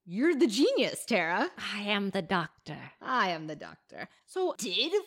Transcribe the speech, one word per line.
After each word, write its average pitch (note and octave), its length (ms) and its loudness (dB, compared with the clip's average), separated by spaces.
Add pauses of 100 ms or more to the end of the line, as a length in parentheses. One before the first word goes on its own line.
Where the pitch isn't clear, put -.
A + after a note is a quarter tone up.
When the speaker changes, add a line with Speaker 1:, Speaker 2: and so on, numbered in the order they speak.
Speaker 1:
You're B3+ 300 2
the C#4 120 6
genius, C4 580 2
Tara. F3+ 460 2 (240)
Speaker 2:
I G#3 60 -6
am G#3 300 0
the G3 120 -2
doctor. D#3+ 560 -4 (200)
Speaker 1:
I A#3+ 300 0
am D#3+ 160 -4
the D#3 100 -8
doctor. - 540 -14 (160)
So F#4 320 -2
did A3 340 -2 (160)